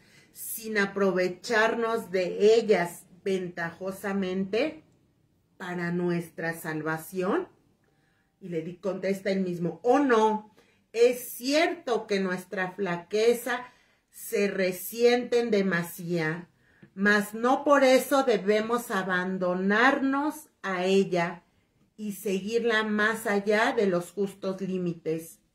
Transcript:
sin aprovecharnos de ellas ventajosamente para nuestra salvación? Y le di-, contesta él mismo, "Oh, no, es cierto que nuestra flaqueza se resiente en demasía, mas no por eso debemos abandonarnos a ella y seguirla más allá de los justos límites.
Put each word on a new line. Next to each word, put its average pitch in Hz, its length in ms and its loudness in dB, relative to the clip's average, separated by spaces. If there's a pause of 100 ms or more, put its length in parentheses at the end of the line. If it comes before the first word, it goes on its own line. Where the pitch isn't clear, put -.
(340)
sin 220 420 -8
aprovecharnos 202 1300 0
de 185 460 4
ellas 202 480 2 (200)
ventajosamente 190 1600 -4 (720)
para 175 360 -6
nuestra 175 600 -2
salvación? 165 960 -4 (920)
Y 190 100 -16
le 160 100 -4
di-, 175 160 -10
contesta 190 540 -4
él 190 100 0
mismo, 175 420 -4
"Oh, 254 180 4
no, 220 540 2 (380)
es 240 380 2
cierto 269 760 0
que 196 140 0
nuestra 185 520 -4
flaqueza 220 920 0 (460)
se 202 380 -2
resiente 233 920 2
en 233 100 0
demasía, 175 1000 0 (460)
mas 202 380 2
no 254 320 2
por 277 200 6
eso 262 400 4
debemos 220 680 0
abandonarnos 196 1600 0 (140)
a 185 220 -4
ella 175 600 0 (540)
y 214 140 -8
seguirla 214 680 -2
más 214 440 -2
allá 214 460 2
de 226 140 2
los 175 240 0
justos 190 500 -6
límites. 175 800 -6 (160)